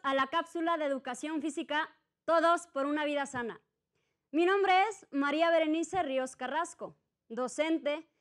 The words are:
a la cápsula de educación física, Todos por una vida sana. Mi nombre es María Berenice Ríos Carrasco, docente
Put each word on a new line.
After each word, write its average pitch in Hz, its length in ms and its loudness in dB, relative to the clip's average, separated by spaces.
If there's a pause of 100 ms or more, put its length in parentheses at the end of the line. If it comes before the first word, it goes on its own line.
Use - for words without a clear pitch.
a 269 100 0
la 269 140 2
cápsula 330 500 -2
de 302 60 -4
educación 277 580 -4
física, 302 480 -4 (360)
Todos 330 420 4
por 277 180 -4
una 294 200 0
vida 285 200 -2
sana. 233 360 -8 (680)
Mi 320 160 2
nombre 381 280 4 (160)
es - 200 -12
María 302 400 2
Berenice 330 540 2
Ríos 262 320 -2
Carrasco, 262 640 -6 (320)
docente 294 760 -2 (160)